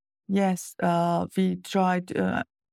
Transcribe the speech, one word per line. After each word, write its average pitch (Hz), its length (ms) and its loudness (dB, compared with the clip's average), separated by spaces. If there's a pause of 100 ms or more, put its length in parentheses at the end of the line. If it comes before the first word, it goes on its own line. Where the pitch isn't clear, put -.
(280)
Yes, 190 540 0
uh, 170 440 2 (100)
we 185 200 0
tried, 180 600 -2
uh, - 260 -2 (300)